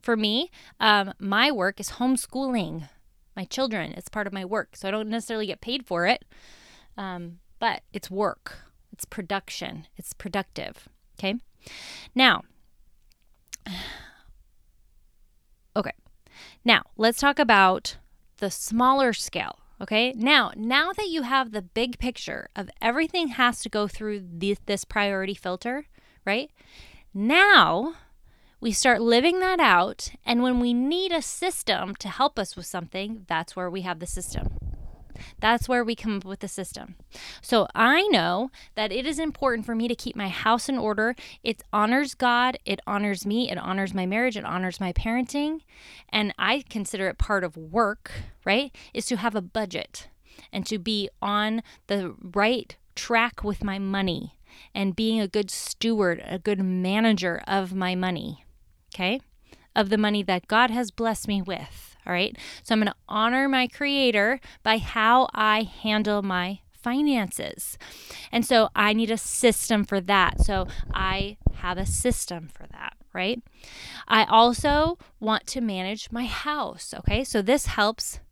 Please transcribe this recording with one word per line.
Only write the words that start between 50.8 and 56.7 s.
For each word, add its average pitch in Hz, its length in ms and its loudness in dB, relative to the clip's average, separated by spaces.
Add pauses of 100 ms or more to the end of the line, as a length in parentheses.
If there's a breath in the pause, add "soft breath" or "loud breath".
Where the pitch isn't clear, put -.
on 214 420 0 (240 loud breath)
the 185 340 -2
right 202 560 0 (180)
track 233 500 0
with 208 180 -2
my 196 160 -2
money 190 600 -2 (360 loud breath)
and 196 220 0
being 220 240 2
a 202 80 0
good 208 220 -2
steward, 208 760 0
a 185 120 -6
good 202 220 0
manager 185 840 2